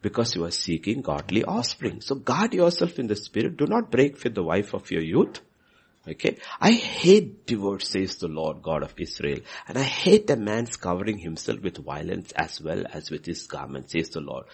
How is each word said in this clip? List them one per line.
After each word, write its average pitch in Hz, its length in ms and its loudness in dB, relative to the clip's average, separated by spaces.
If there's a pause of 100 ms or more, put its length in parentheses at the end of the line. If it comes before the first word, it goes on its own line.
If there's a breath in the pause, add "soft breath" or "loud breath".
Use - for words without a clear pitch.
Because 113 320 0
you 87 100 -2
are 85 60 -4
seeking 92 520 -2
godly 73 420 -2
offspring. 139 560 -4
So - 160 -4
guard 160 360 0
yourself 175 460 2
in 127 80 -2
the 104 80 0
spirit. 113 420 -2
Do 147 100 2
not 226 260 0
break 139 320 4
with 120 100 -2
the 101 80 0
wife 90 320 0
of - 160 -10
your 85 120 0
youth. 95 380 2 (680 soft breath)
Okay. - 300 -2 (220 loud breath)
"I 196 120 8
hate 190 720 6
divorce," 101 420 0
says 95 280 -2
the 87 120 -6
Lord 78 340 -4
God 76 220 0
of - 120 -10
Israel, 71 440 -4 (260 loud breath)
"and - 100 -8
I 135 60 0
hate 190 480 6
a 139 60 4
man's 113 400 -2
covering 98 420 -2
himself 82 440 -6
with 90 220 -6
violence 80 520 -6
as - 240 -4
well 85 320 -4
as 78 180 -12
with 78 160 -8
his 85 220 -8
garment," 67 420 -12
says 82 200 -2
the 82 100 -8
Lord. 67 340 -10